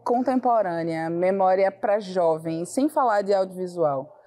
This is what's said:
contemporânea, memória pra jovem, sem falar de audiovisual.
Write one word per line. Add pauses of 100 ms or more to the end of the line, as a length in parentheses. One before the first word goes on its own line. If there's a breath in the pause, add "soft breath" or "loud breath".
contemporânea,
memória
pra
jovem,
sem
falar
de
audiovisual. (160 loud breath)